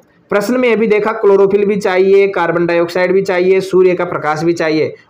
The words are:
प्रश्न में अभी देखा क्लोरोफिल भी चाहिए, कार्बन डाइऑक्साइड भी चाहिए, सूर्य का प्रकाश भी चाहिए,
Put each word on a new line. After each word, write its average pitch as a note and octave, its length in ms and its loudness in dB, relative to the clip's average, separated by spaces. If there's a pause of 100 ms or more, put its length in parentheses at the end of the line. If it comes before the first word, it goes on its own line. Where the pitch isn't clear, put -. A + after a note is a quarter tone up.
(320)
प्रश्न G3+ 280 -2
में B3 120 2
अभी A3 160 0
देखा G#3 260 0
क्लोरोफिल G3+ 520 2
भी G#3 120 0
चाहिए, G3 520 2
कार्बन E3+ 360 -2
डाइऑक्साइड E3+ 480 0
भी F#3+ 80 2
चाहिए, F#3 400 0
सूर्य F#3 340 2
का F3+ 100 -4
प्रकाश D3+ 380 -4
भी E3+ 100 0
चाहिए, D#3 400 -2 (160)